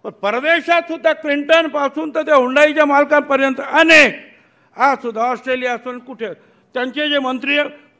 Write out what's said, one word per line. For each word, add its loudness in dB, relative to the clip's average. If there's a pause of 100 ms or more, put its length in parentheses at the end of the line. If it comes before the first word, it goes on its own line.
पण -12
परदेशात -2
सुद्धा -2
क्लिंटनपासून 0
तर -2
त्या 0
हुंडाईच्या 4
मालकांपर्यंत 0 (120)
अनेक, 2 (420)
आज 2
सुद्धा -6
ऑस्ट्रेलिया -4
असून -12
कुठे -12 (400)
त्यांचे -4
जे 0
मंत्री -2 (380)